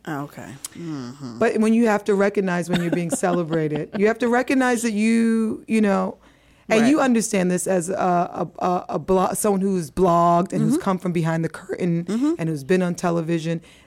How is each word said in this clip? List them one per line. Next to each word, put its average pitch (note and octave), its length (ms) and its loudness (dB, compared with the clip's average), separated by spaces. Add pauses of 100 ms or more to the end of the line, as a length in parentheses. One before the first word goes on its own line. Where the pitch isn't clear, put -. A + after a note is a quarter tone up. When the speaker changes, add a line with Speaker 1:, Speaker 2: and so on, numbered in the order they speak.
Speaker 1:
Oh, D3 180 -6
okay. A#2+ 300 -16 (240)
Mm-hmm. C3+ 600 -10
Speaker 2:
But A3+ 200 0
when A3 140 4
you A#3 140 4
have G#3 180 0
to G#3 100 2
recognize F#3+ 540 0
when F3 120 0
you're E3+ 100 -2
being F3 180 -2
celebrated, D#3+ 880 -2
you G3+ 100 4
have A3 120 0
to B3 80 0
recognize B3 560 2
that A#3 80 0
you, A3+ 760 2
you A3 140 2
know, F#3+ 360 0 (500)
and A3+ 200 4
you D4+ 120 4
Speaker 1:
Right. C4+ 60 2
Speaker 2:
understand G3+ 440 2
this F3+ 180 -2
as F#3 220 0
a, F#3+ 60 -4
a, F3 520 -2 (120)
a, F3+ 300 -2
a F#3 100 -4
blo-, F#3 340 0
someone G3 280 0
who's F#3 280 -2
blogged E3+ 640 4
and F#3 80 0
who's A3+ 120 2
Speaker 1:
Mm-hmm. F4 100 0
Speaker 2:
come F#3 160 0
from F3+ 140 -4
behind E3 300 0
the E3 60 -4
curtain E3+ 560 -4
Speaker 1:
Mm-hmm. B3 320 0
Speaker 2:
and D#3+ 120 -4
who's C#3+ 140 -6
been F#3 200 2
on F3 120 -2
television, E3+ 640 -2 (240)